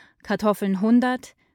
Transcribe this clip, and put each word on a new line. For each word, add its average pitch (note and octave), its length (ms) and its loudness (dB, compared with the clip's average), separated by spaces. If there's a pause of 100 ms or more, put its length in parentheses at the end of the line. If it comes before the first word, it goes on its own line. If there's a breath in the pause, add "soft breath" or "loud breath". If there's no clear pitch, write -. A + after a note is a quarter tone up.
(220 soft breath)
Kartoffeln G3 580 -2
hundert, B3 540 0 (220)